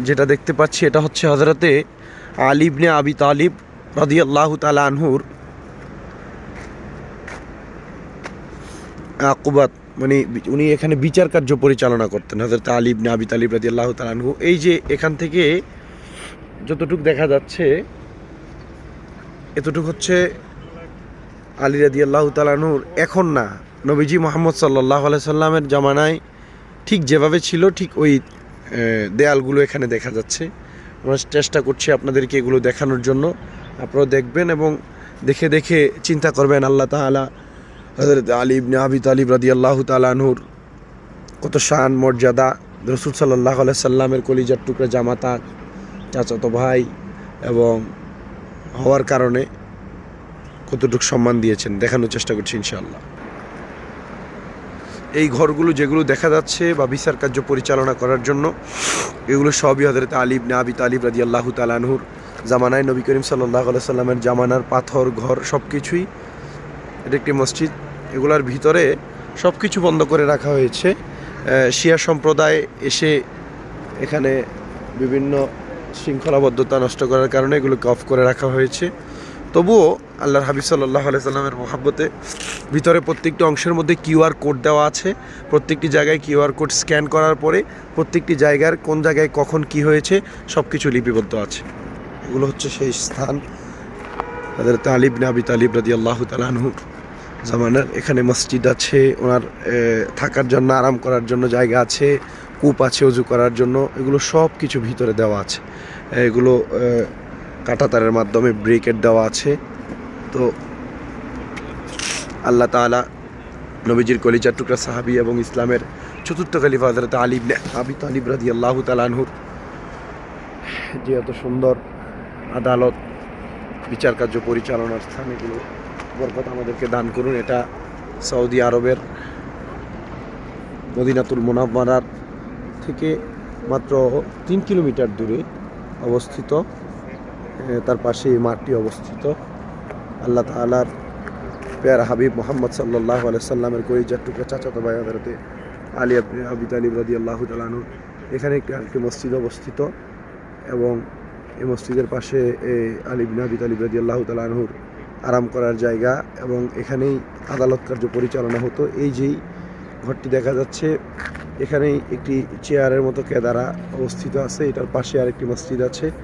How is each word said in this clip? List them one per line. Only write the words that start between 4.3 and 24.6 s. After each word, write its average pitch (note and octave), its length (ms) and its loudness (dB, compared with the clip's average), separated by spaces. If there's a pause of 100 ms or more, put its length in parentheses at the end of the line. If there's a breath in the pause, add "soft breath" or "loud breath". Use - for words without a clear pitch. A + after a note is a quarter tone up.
তাআলা C#3+ 300 4
আনহুর C#3 360 2 (4000 loud breath)
আকুবাত, C#3 520 2 (280)
মানে, C3+ 260 2 (220)
উনি D3+ 260 2
এখানে D3+ 240 2
বিচার C#3 320 4
কার্য C#3+ 280 2
পরিচালনা B2 500 4
করতেন, G2+ 340 -6
হযরত A2+ 280 0
আলী A#2+ 220 4
ইবনে A2+ 200 0
আবি A2+ 160 0
তালিব A#2 260 0
রাদিয়াল্লাহু A#2 400 0
তাআলা A#2 180 -6
আনহু। B2 300 -2
এই F3 180 4
যে E3 300 2
এখান D3+ 280 0
থেকে E3 440 2 (1040 loud breath)
যতটুক D#3 340 -2
দেখা D3 260 2
যাচ্ছে, D3 580 2 (1700)
এতটুক D3+ 300 -2
হচ্ছে F3+ 440 2 (1300)
আলী C#3 220 2
রাদিয়াল্লাহু C#3+ 500 4
তাআলা D3 220 4
আনহুর, D3 320 2 (120)
এখন E3+ 300 2
না, C#3 200 2 (400)
নবীজি D3+ 320 4
মুহাম্মদ D#3+ 360 4
সাল্লাল্লাহু C#3 520 4